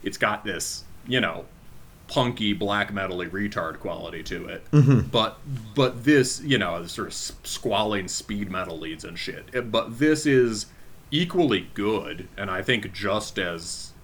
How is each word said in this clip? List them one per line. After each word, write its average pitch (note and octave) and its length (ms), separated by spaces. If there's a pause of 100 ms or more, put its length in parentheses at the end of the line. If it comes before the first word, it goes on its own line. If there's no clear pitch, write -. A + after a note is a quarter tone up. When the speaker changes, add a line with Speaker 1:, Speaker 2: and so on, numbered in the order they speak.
Speaker 1:
it's G2 120
got G#2+ 280
this, F2+ 400 (240)
you B2 120
know, E2 240 (600)
punky, A2+ 460
black G2+ 400
metal-y F#2 340
retard F2+ 540
quality E2 420
to E2+ 240
it. - 240
Speaker 2:
Mm-hmm. C3+ 380
Speaker 1:
But, A2 280 (380)
but B2+ 300
this, C#3 380
you C3+ 160
know, F2 220
the E2+ 80
sort G2 200
of - 60
s-, - 180 (100)
squalling G#2 640
speed G2+ 460
metal F2+ 260
leads D#2+ 240
and F2 160
shit. - 340
It, A#2+ 200
but A#2 260
this D3+ 280
is A#2+ 400 (440)
equally D#3+ 640
good, G2+ 600
and G2 160
I F#2+ 100
think G2+ 300
just G2+ 440
as E2+ 520 (160)